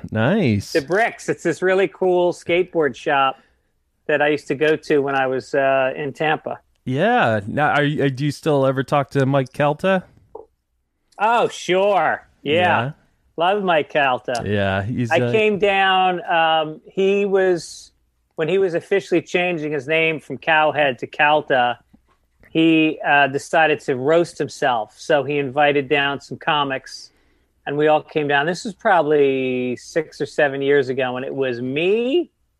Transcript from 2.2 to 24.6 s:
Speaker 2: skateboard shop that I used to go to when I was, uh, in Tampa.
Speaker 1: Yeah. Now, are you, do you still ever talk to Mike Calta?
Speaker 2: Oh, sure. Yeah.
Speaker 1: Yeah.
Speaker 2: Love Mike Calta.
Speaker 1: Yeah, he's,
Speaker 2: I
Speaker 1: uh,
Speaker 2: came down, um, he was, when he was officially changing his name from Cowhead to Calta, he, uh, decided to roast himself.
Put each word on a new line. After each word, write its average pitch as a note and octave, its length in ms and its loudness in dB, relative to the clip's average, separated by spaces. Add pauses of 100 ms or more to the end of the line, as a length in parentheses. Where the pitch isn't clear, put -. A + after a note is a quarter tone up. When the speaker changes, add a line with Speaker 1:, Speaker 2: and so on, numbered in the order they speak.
Speaker 2:
skateboard E3+ 600 0
shop C3+ 440 0 (680)
that D3 140 0
I D3 80 2
used D3+ 200 -2
to D3 60 0
go D3+ 220 2
to D3+ 220 0
when C#3 160 0
I C3+ 120 0
was, C3 280 -6
uh, C3+ 420 2
in D3 160 -6
Tampa. - 480 -4 (240)
Speaker 1:
Yeah. C#3 600 0
Now, C3 240 -2
are C#3+ 120 2
you, C#3+ 280 0
do C3+ 160 -6
you C#3+ 60 -2
still C#3+ 340 0
ever C3+ 160 0
talk C#3 300 -2
to C#3 120 2
Mike C3+ 300 0
Calta? F3+ 500 0 (1120)
Speaker 2:
Oh, G#3 300 2
sure. F3+ 800 0 (140)
Yeah. C#3+ 100 -4
Speaker 1:
Yeah. D#3 400 0 (460)
Speaker 2:
Love G3 260 0
Mike D#3+ 260 2
Calta. C#3 540 0
Speaker 1:
Yeah, G2 380 0
he's, A#2 280 -4
Speaker 2:
I D#3+ 120 4
Speaker 1:
uh, A#2+ 100 -2
Speaker 2:
came G#3+ 260 0
down, F#3+ 720 2
um, D#3+ 540 0
he G3 400 0
was, F#3+ 680 -2 (420)
when D#3+ 140 -4
he F#3 100 0
was F#3+ 160 0
officially F3 480 0
changing F3 500 -2
his C3+ 160 -6
name D#3+ 320 0
from - 160 -12
Cowhead D3+ 600 0
to C#3 80 -10
Calta, C#3 720 2 (720)
he, D#3+ 560 2
uh, C#3+ 220 4
decided D3+ 520 0
to C#3 160 -4
roast D#3 400 0
himself. A#2+ 640 -4